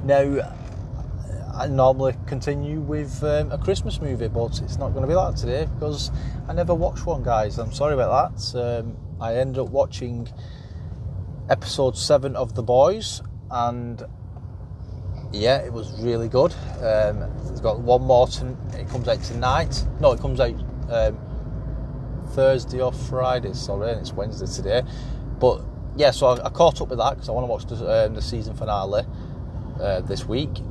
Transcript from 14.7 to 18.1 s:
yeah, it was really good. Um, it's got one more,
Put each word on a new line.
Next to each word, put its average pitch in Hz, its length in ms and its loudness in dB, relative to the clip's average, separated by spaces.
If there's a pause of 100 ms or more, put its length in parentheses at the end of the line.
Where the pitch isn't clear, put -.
yeah, 113 240 4
it 123 160 -4
was 107 280 -8
really 117 280 0
good. 139 240 4 (240)
Um, 107 520 2 (200)
it's - 100 -6
got 113 220 0
one 123 220 4
more, 127 260 6